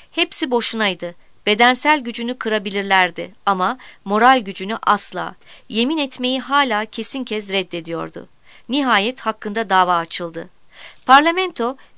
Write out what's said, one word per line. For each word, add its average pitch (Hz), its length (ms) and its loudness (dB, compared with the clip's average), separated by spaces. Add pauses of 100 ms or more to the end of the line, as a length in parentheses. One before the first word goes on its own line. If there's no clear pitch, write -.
(100)
Hepsi 320 400 -4
boşunaydı. 208 640 -4 (320)
Bedensel 247 540 4
gücünü 240 380 -6
kırabilirlerdi 196 960 0 (120)
ama 202 320 0 (260)
moral 233 360 6
gücünü 196 420 -8
asla. 180 520 -2 (340)
Yemin 247 300 0
etmeyi 262 420 -4
hala 247 440 0
kesin 233 400 -8
kez 208 280 -6
reddediyordu. 170 760 -6 (400)
Nihayet 247 520 0
hakkında 214 500 -4
dava 180 260 4
açıldı. 170 520 -6 (580)
Parlamento, 302 720 4 (220)